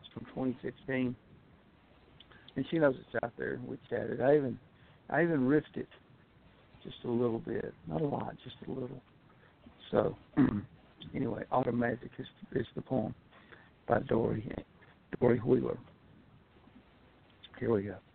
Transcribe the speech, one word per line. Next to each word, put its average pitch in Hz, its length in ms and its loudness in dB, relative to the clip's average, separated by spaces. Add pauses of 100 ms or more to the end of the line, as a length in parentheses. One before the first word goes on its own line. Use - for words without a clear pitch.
it's - 120 -20
from 120 200 -12
twenty 131 280 -2
sixteen, 127 540 -4 (1400)
and 135 140 -2
she 170 80 0
knows 143 220 6
it's - 240 -6
out 120 140 -6
there. 131 280 -4
We 127 120 -8 (120)
chatted. 113 320 -4
I 139 140 6
even, 131 240 2 (500)
I 160 140 2
even 151 240 2
riffed 151 280 2
it - 120 -6 (960)
just - 220 -14
a 123 40 -2
little 117 300 2
bit, - 340 -4 (140)
not 160 140 -2
a 156 40 2
lot, 117 380 -4
just 123 140 -14 (100)
a - 40 -8
little. 131 300 -8 (920)
So 110 240 4 (220)
<clears throat> - 760 -2
anyway, 110 360 -2
Autumn 127 280 2
Magic 120 400 -2
is, 123 80 -10 (260)
is 120 220 -2
the 127 60 -6
poem 117 340 -2 (720)
by 113 140 4
Dory, 113 460 0 (720)
Dory 120 200 6
Wheeler. 123 400 2 (1800)
Here 117 140 0
we 101 100 2
go. 101 120 -6 (200)